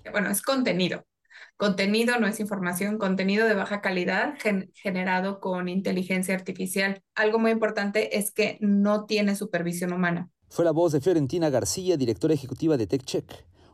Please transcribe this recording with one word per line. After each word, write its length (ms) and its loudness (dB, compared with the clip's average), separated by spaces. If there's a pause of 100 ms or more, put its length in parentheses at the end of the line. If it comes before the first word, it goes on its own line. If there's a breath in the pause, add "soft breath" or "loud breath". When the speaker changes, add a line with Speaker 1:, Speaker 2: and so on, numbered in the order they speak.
(120)
Speaker 1:
Bueno, 180 -2
es 120 -2
contenido. 640 0 (520 loud breath)
Contenido 600 2
no 80 2
es 140 -2
información, 560 -4
contenido 500 2
de 80 2
baja 280 -4
calidad 560 0
gen-, 360 -2
generado 680 -2
con 280 -4
inteligencia 680 -2
artificial. 680 -4 (120)
Algo 240 2
muy 120 4
importante 680 0
es 120 -2
que 300 -2
no 440 4
tiene 320 0
supervisión 560 -4
humana. 380 -2 (180)
Speaker 2:
Fue 160 0
la 60 4
voz 220 4
de 80 2
Fiorentina 500 2
García, 460 0
directora 360 2
ejecutiva 440 0
de 100 0
TechCheck, 600 -4 (280 soft breath)